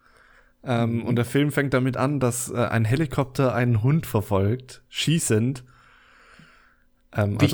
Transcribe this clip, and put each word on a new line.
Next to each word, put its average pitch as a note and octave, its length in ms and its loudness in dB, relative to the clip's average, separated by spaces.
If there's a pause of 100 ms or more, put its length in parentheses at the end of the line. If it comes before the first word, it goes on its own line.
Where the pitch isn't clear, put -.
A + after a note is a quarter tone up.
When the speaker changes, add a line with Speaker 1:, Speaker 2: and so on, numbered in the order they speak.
(640)
Speaker 1:
Ähm, A#2 340 0
Speaker 2:
Mhm. A2+ 60 -2
Speaker 1:
und A#2+ 140 -2
der A#2+ 80 0
Film C#3+ 260 0
fängt C#3 240 0
damit B2+ 220 0
an, C#3 220 0
dass, B2 300 -2
äh, - 60 -8
ein A#2 280 0
Helikopter C3 680 0
einen A#2 300 2
Hund D3 240 2
verfolgt, G#2 840 -2
schießend. B2+ 760 0 (1500)
Ähm, G2+ 260 0
also - 20 -4 (120)